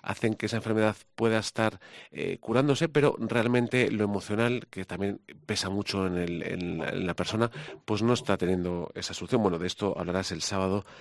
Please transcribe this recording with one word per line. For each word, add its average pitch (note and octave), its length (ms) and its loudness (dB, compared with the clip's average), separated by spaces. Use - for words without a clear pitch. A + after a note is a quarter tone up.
hacen A2 320 -2
que G#2+ 140 -4
esa A2+ 100 -2
enfermedad A2 380 2
pueda A2+ 240 2
estar, G#2+ 420 -2
eh, F2+ 280 -4
curándose, C#3+ 500 2
pero C#3+ 300 4
realmente A#2+ 720 2
lo G#2 140 0
emocional, G#2+ 680 0
que F#2+ 140 -8
también G2 360 -4
pesa G2 240 -2
mucho G2 380 0
en F2+ 100 0
el, F2 240 -2
en F2 380 -4
la, D#2 100 -2
en F#2 160 -2
la F2 100 -2
persona, A2 360 0
pues G#2 160 0
no A#2 120 4
está G#2 240 2
teniendo F2 580 0
esa - 180 -8
solución. A2 300 0
Bueno, F2 160 2
de F2+ 80 -2
esto F#2+ 280 -2
hablarás F#2 360 -2
el E2 100 -6
sábado, G2 420 -2